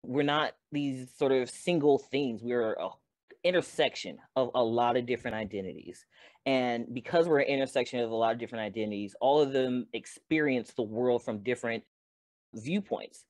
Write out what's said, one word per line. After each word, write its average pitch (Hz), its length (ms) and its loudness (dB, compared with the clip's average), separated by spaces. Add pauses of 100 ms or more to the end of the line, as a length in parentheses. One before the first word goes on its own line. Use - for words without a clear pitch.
We're 135 200 0
not 147 300 2 (180)
these 135 460 -4
sort 139 140 4
of 127 180 4
single 147 500 4
things. 131 440 -4
We're 120 300 0
a 92 160 -6 (560)
intersection 156 720 0 (180)
of 127 200 2
a 127 80 4
lot 120 340 2
of 120 80 0
different 120 300 -4
identities. 98 680 -8 (420)
And 123 460 0
because 165 340 2
we're 147 140 6
an - 60 2
intersection 131 520 -2
of 117 100 0
a 113 60 -4
lot 113 180 2
of 120 60 -4
different 113 260 -6
identities, 104 560 -4
all 139 180 6
of 135 140 2
them 127 400 0
experience 135 800 -2
the 123 100 -2
world 120 400 0
from 104 200 -6
different 117 400 -2 (720)
viewpoints. 156 760 -6